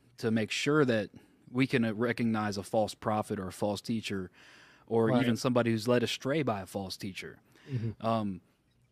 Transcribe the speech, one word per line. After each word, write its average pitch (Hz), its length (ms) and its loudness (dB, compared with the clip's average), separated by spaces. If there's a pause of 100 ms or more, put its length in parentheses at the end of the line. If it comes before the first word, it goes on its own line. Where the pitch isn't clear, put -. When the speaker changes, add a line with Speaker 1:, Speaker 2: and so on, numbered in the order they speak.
(200)
Speaker 1:
to 117 120 0
make 110 180 2
sure 147 360 4
that 110 240 2 (420)
we 127 160 2
can, 123 180 2
uh, 110 80 -2
recognize 110 640 0
a 98 60 -6
false 107 320 0
prophet 107 440 -2
or 92 100 -8
a 87 40 -12
false 104 280 -4
teacher, 101 500 -6 (560)
or 113 200 4
Speaker 2:
Right. 123 140 4
Speaker 1:
even 123 140 2
somebody 120 360 2
who's 110 160 0
led 123 160 4
astray 139 380 -2
by 113 200 -2
a 90 40 -12
false 95 320 -8
teacher. 90 400 -12 (340)
Speaker 2:
Mm-hmm. 113 340 -6
Speaker 1:
Um, 107 360 0 (500)